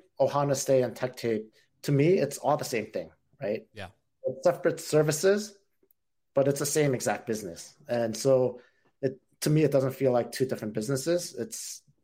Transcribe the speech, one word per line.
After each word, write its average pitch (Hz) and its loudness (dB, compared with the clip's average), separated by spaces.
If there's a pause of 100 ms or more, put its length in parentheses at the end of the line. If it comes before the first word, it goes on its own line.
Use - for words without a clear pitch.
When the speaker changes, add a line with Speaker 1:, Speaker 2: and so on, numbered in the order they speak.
(200)
Speaker 1:
Ohana 143 2
Stay 135 2
and 117 -2
Tech 127 -6
Tape, 110 -4 (320)
to - -2
me, 151 4
it's - -2
all 143 0
the 143 -6
same 107 -4
thing, 85 -8 (300)
right? 107 -4
Speaker 2:
Yeah. 98 -12 (340)
Speaker 1:
It's 131 -6
separate 175 0
services, 156 0 (800)
but 135 4
it's 143 0
the 151 -2
same 143 2
exact 107 -4
business. 104 -8 (120)
And 117 -2
so 127 2 (400)
it, 135 -2 (220)
to 151 2
me, 156 4
it 143 4
doesn't 135 2
feel 131 0
like 120 0
two 131 -2
different 110 -6
businesses. 139 -2
It's, - -10 (200)